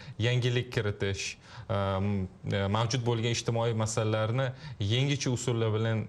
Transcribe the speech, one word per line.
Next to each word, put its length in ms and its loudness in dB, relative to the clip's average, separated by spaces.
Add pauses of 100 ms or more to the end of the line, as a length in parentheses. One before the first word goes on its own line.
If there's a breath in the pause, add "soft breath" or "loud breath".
(180 loud breath)
yangilik 560 2
kiritish, 500 0 (100)
e, 400 -8
m-, 520 0 (260)
e, 140 2 (100)
mavjud 300 0
bo'lgan 320 2
ijtimoiy 340 0 (100)
masalalarni 680 0 (300 loud breath)
yangicha 500 2
usullar 420 2
bilan, 360 0